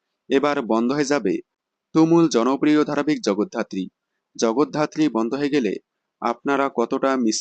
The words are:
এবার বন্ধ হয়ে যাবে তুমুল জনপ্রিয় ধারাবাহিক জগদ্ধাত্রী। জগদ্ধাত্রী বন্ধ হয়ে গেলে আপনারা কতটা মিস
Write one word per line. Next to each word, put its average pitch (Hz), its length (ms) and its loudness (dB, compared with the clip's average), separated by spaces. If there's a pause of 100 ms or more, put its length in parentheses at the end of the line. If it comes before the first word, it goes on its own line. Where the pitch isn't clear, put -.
(300)
এবার 143 360 2
বন্ধ 113 280 0
হয়ে 143 200 -2
যাবে 101 200 0 (600)
তুমুল 165 340 6
জনপ্রিয় 135 540 2
ধারাবাহিক 143 380 -2
জগদ্ধাত্রী। 98 600 -4 (520)
জগদ্ধাত্রী 135 760 0
বন্ধ 113 260 -2
হয়ে 143 200 -2
গেলে 107 180 0 (480)
আপনারা 135 440 -2 (100)
কতটা 131 420 0
মিস 110 240 0